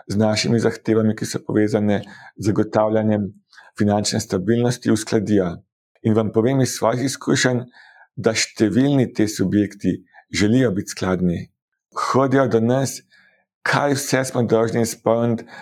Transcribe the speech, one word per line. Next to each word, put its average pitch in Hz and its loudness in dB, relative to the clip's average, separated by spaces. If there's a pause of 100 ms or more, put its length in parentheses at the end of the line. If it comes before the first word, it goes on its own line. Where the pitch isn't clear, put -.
z 98 -4
našimi 107 2
zahtevami, 110 0
ki - -8
so - -6
povezane 104 0 (360)
z - -8
zagotavljanjem 107 0 (520)
finančne 104 0
stabilnosti, 113 0
uskladijo. 101 0 (460)
In 110 2
vam 107 0
povem 127 2
iz 123 -2
svojih 120 0
izkušenj, 127 -2 (500)
da - -2
številni 117 0
te 104 0
subjekti 98 -2 (340)
želijo 120 2
biti 95 -6
skladni. 90 -2 (560)
Hodijo 135 2
do 113 2
nas, 123 0 (600)
kaj 139 0
vse 131 -2
smo 127 0
dolžni 113 2
izpolniti, 117 0 (180)